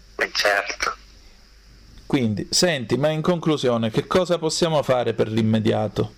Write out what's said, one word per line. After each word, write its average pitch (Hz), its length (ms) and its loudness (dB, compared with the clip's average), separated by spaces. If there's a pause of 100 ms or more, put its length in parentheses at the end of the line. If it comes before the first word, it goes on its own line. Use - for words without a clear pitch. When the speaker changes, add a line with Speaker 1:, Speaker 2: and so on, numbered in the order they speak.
(160)
Speaker 1:
Eh, - 160 -4
certo. - 640 -2 (1120)
Speaker 2:
Quindi, 113 440 0
senti, 131 460 0
ma 143 120 0
in 156 120 0
conclusione, 139 680 0
che - 160 -2
cosa 175 320 0
possiamo 160 440 0
fare 120 300 2
per - 160 -2
l'immediato? 110 880 0